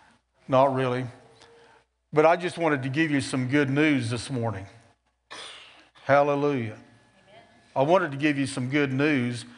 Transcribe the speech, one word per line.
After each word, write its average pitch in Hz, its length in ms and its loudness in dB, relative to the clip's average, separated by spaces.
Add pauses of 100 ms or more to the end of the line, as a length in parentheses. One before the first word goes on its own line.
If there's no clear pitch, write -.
(480)
Not 135 260 4
really. 127 320 -2 (1080)
But 151 140 4
I 165 100 6
just 175 220 -6
wanted 151 260 0
to 135 60 -4
give 156 220 0
you 139 100 0
some 127 260 -4
good 143 220 2
news 139 400 2
this 117 220 -6
morning. 113 340 -6 (1400)
Hallelujah. 143 720 2 (1000)
I 135 80 2
wanted 170 280 2
to 139 60 -8
give 147 200 0
you 139 100 -2
some 127 220 -6
good 143 220 0
news 131 540 -2 (120)